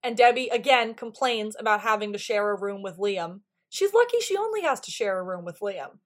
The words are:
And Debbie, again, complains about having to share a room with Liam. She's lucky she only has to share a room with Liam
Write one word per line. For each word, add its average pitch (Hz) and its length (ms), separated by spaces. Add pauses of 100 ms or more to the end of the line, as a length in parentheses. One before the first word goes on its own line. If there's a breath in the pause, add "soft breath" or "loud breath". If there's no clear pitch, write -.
And 233 140
Debbie, 240 320
again, 240 460
complains 233 640
about 214 240
having 214 300
to 208 60
share 208 320
a 196 100
room 202 220
with 180 160
Liam. 190 420 (280)
She's 403 260
lucky 466 260
she 392 160
only 427 260
has 294 180
to - 100
share 196 280
a 185 40
room 180 220
with 175 160
Liam 190 460